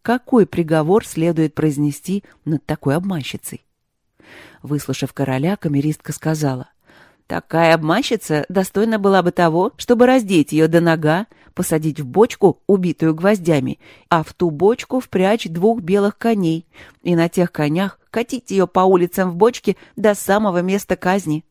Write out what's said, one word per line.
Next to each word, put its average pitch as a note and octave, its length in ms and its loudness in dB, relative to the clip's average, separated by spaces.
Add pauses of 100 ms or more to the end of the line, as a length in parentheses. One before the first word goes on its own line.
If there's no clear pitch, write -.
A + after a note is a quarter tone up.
какой A#3 460 2
приговор D#3+ 580 0
следует D#3+ 480 -2
произнести D3+ 680 -2 (220)
над D3+ 200 -4
такой C#3+ 300 -2
обманщицей. F3 680 -8 (1000)
Выслушав C#3 500 -6
короля, C#3 420 -2
камеристка D3+ 580 -4
сказала: D3+ 560 -4 (580)
«Такая E3 480 0
обманщица D#3+ 720 -2
достойна G3 480 -2
была G3 240 2
бы F3 100 0
того, F3 460 0
чтобы A#3+ 300 4
раздеть G3+ 440 2
её D#3 160 2
до E3 140 4
нога, E3 460 0 (260)
посадить D#3 460 -4
в C#3+ 60 -8
бочку, F#3+ 600 2
убитую F3+ 480 0
гвоздями, E3 680 0 (300)
а D#3+ 140 0
в - 100 -14
ту F3 160 -2
бочку G#3 500 0
впрячь G3+ 480 -2
двух F#3+ 340 0
белых G3 360 0
коней, F3+ 480 -2 (380)
и F3 120 0
на E3+ 140 2
тех F3 220 0
конях D#3+ 480 -2 (100)
катить A#3 420 -6
её F#3+ 160 2
по F#3 140 0
улицам F#3 480 2
в E3+ 60 -8
бочке G#3 400 0 (200)
до G#3 200 2
самого G3 460 0
места F#3 340 -2
казни». F3 560 -2